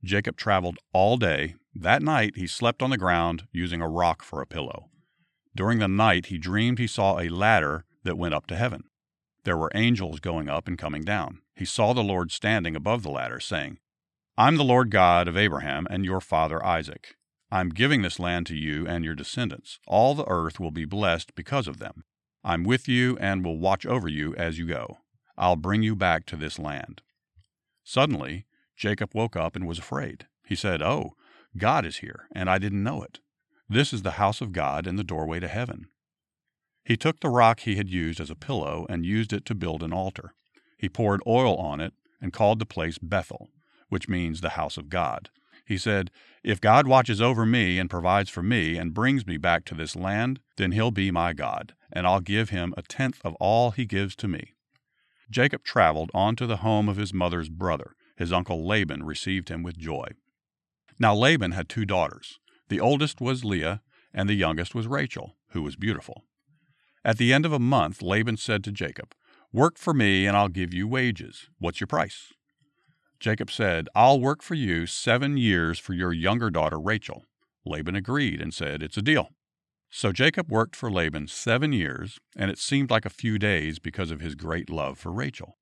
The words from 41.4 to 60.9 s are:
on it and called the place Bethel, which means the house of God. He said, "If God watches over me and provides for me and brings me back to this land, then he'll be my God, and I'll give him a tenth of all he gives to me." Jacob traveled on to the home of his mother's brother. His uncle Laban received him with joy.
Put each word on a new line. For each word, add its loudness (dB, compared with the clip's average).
on -4
it -6
and -8
called 4
the -2
place -4
Bethel, -6
which -4
means -2
the -4
house -4
of -14
God. -4
He -2
said, 0
"If -2
God 6
watches 6
over 4
me 4
and -2
provides 2
for -8
me 2
and -4
brings 0
me -4
back 2
to -12
this -8
land, -2
then 0
he'll 2
be 0
my 0
God, -6
and 0
I'll 4
give -2
him -4
a -12
tenth -6
of -6
all 4
he -4
gives -4
to -6
me." -6
Jacob 0
traveled 2
on 2
to -4
the -2
home 2
of -2
his -4
mother's 0
brother. -4
His -2
uncle 0
Laban 0
received -4
him -6
with -8
joy. -6